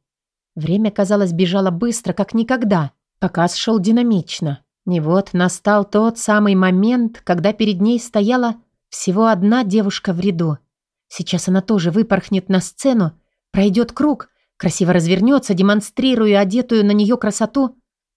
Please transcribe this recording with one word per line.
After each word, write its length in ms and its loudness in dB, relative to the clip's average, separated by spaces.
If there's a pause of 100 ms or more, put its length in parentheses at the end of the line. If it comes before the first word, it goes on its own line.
(560)
Время, 360 -2
казалось, 420 0
бежало 380 0
быстро, 420 -4
как 200 -4
никогда. 580 0 (280)
Показ 360 0
шёл 240 -2
динамично. 840 -2 (220)
И 140 -2
вот 340 0
настал 520 0
тот 320 0
самый 380 2
момент, 680 0
когда 300 0
перед 280 -2
ней 180 2
стояла 560 -2 (340)
всего 380 -2
одна 360 2
девушка 500 -2
в 60 -6
ряду. 380 -2 (500)
Сейчас 400 -6
она 140 2
тоже 280 0
выпорхнет 600 -2
на 100 0
сцену, 540 -2 (380)
пройдёт 400 0
круг, 380 -2 (280)
красиво 360 0
развернётся, 600 2
демонстрируя 840 2
одетую 460 0
на 60 4
неё 260 2
красоту, 600 -2 (400)